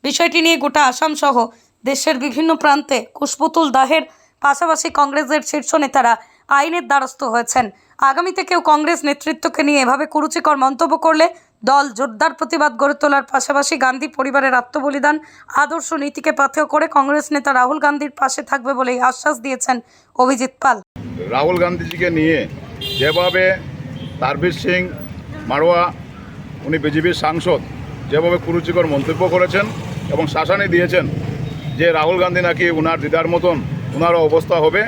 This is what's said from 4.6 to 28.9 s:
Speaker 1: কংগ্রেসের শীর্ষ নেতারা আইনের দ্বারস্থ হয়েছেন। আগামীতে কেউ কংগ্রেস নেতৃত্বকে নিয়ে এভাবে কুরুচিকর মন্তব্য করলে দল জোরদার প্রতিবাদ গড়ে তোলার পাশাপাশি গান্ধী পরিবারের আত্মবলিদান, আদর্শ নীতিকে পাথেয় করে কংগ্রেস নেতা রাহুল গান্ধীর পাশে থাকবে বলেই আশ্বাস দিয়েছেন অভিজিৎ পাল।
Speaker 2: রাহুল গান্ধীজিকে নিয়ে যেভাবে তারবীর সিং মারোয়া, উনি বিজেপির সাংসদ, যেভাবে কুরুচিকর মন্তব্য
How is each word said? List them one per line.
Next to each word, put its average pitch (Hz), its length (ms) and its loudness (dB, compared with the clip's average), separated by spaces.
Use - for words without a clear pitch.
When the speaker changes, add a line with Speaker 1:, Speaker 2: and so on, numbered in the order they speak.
Speaker 1:
কংগ্রেসের 294 500 0
শীর্ষ 294 260 -4
নেতারা 269 380 4
আইনের 311 380 2
দ্বারস্থ 262 360 -2
হয়েছেন। 240 420 0
আগামীতে 349 440 0
কেউ 349 180 0
কংগ্রেস 302 320 2
নেতৃত্বকে 294 600 -2
নিয়ে 285 180 4
এভাবে 262 240 2
কুরুচিকর 302 520 0
মন্তব্য 269 400 2
করলে 320 280 4
দল 277 200 4
জোরদার 269 360 0
প্রতিবাদ 302 440 0
গড়ে 285 240 2
তোলার 285 300 2
পাশাপাশি 277 460 0
গান্ধী 262 300 0
পরিবারের 269 460 0
আত্মবলিদান, 277 600 0
আদর্শ 302 380 0
নীতিকে 285 380 -4
পাথেয় 285 340 0
করে 302 200 0
কংগ্রেস 285 340 2
নেতা 277 220 0
রাহুল 262 260 2
গান্ধীর 285 400 0
পাশে 254 240 -2
থাকবে 269 300 -4
বলেই 247 260 -2
আশ্বাস 285 300 -2
দিয়েছেন 254 380 -4
অভিজিৎ 254 460 2
পাল। 247 160 2
Speaker 2:
রাহুল 156 320 2
গান্ধীজিকে 175 460 -2
নিয়ে 156 300 2
যেভাবে 175 440 2
তারবীর 147 440 -2
সিং 180 180 0
মারোয়া, 160 340 2
উনি 156 120 -2
বিজেপির 156 460 0
সাংসদ, 156 360 0
যেভাবে 170 280 2
কুরুচিকর 170 500 -2
মন্তব্য 151 420 -2